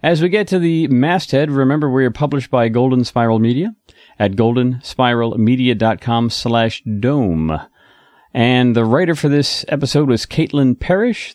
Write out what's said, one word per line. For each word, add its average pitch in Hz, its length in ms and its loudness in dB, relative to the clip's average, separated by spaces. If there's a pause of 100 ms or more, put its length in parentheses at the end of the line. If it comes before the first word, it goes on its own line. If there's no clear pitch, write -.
as 160 180 2
we 175 80 2
get 202 200 0
to 185 100 0
the 165 300 0
masthead, 147 640 0
remember 139 400 0
we 131 140 2
are 123 60 2
published 139 400 -4
by 120 180 2
Golden 127 340 2
Spiral 117 360 0
Media 127 360 0 (440)
at 98 180 0
golden 123 460 0
spiral 120 560 -2
media 123 360 2
dot 110 280 0
com 117 260 0
slash 113 540 -2 (180)
dome. 90 580 0 (760)
And 123 420 2
the 117 80 2
writer 160 300 2
for 147 160 -2
this 143 380 -2
episode 147 420 0
was 117 160 0
Caitlin 143 520 0
Parrish. 208 560 -2